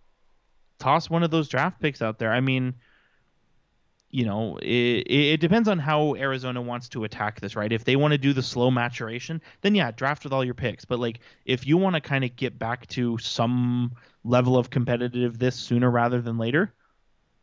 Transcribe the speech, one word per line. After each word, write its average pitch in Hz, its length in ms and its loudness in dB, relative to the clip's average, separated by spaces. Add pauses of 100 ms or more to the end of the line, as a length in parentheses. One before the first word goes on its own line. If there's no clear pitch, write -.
(800)
toss 156 320 0
one 170 140 2
of 156 80 0
those 160 160 0
draft 151 320 0
picks 151 220 -2
out 110 180 -4
there. 113 120 0
I 123 80 2
mean, 127 340 0 (1400)
you 131 160 -2
know, 101 320 -4
it, 50 80 -8 (420)
it, 143 260 4
it 151 60 0
depends 208 280 4
on 180 120 2
how 151 340 0
Arizona 127 480 -4
wants 120 280 -8
to 120 120 -8
attack 107 380 -6
this, 101 160 -8
right? 107 160 -2
If 113 120 0
they 131 120 4
wanna 147 220 4
do 139 140 2
the 131 100 0
slow 123 280 0
maturation, 120 720 -4 (200)
then 208 120 4
yeah, 143 160 2
draft 135 320 -4
with 135 100 -8
all 135 120 2
your 123 100 -2
picks. - 300 -6
But, 120 160 -4
like, 117 180 -4 (280)
if 127 200 -2
you 151 120 6
wanna 185 220 2
kinda 135 280 0
get - 320 -6
back 120 280 -6
to 120 300 -2
some 123 720 0 (300)
level 123 340 4
of 123 140 2
competitive 123 680 -2
this 127 180 0
sooner 123 340 2
rather 120 300 2
than 117 180 -4
later, 135 340 0 (720)